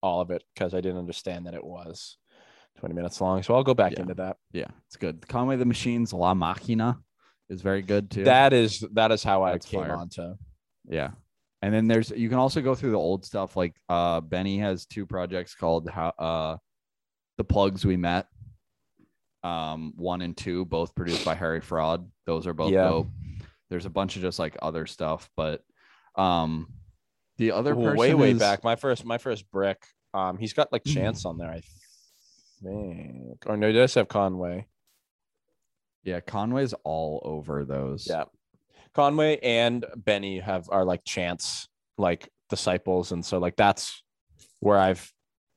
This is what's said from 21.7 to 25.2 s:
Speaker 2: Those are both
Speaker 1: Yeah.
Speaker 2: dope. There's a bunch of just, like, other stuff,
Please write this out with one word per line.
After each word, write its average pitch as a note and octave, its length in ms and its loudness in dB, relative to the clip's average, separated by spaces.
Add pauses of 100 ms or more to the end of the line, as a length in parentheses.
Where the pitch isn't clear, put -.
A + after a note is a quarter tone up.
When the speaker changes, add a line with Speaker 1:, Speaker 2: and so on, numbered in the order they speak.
Speaker 2:
Those E2 220 -2
are E2+ 60 -4
both E2 180 0
Speaker 1:
Yeah. F#2 160 6
Speaker 2:
dope. E2 180 2 (640)
There's F2+ 160 -6
a F2+ 40 -8
bunch F#2+ 260 -2
of F#2 60 -6
just, F2 160 -4
like, D#2+ 240 -4
other D#2+ 240 -4
stuff, D#2+ 500 -6